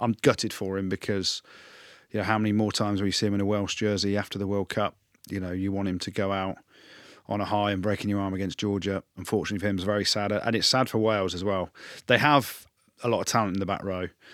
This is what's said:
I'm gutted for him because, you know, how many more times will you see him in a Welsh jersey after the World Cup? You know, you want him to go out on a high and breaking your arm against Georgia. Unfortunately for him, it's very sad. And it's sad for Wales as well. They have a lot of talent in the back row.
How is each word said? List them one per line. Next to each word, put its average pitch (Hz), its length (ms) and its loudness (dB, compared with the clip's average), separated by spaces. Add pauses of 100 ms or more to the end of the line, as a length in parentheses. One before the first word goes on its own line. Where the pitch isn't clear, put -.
I'm 117 220 2
gutted 113 300 2
for 95 260 -4
him 95 100 -2
because, 98 540 -2 (680)
you 107 80 -4
know, 98 60 0
how 110 140 2
many 107 140 2
more 104 200 2
times 104 280 0
will 101 80 0
you 92 40 -2
see - 140 0
him 101 80 0
in 101 60 0
a 98 60 0
Welsh 101 280 0
jersey 101 420 0
after 98 220 -4
the 98 80 -2
World 98 220 -2
Cup? 104 280 -2 (320)
You 98 120 -6
know, 90 120 -6
you 95 200 -2
want 98 160 -2
him 92 120 -2
to - 100 -8
go 98 220 0
out 95 240 -2 (720)
on 104 120 -2
a 98 40 -2
high 104 280 0
and 92 100 -2
breaking 104 280 0
your 101 100 0
arm 95 140 -2
against 95 240 -4
Georgia. 98 440 -2 (140)
Unfortunately 98 480 -2
for 104 40 0
him, 98 80 0
it's 90 80 -2
very 104 200 0
sad. 101 280 0
And 113 240 0
it's 90 120 2
sad 131 220 4
for 113 80 0
Wales 104 360 2
as 90 100 -6
well. 95 260 -2 (360)
They 123 120 6
have 143 480 4 (360)
a 123 60 -2
lot 107 120 2
of 104 60 -4
talent 104 280 2
in 95 60 -2
the 95 60 -4
back 98 160 -4
row. 92 260 -4 (260)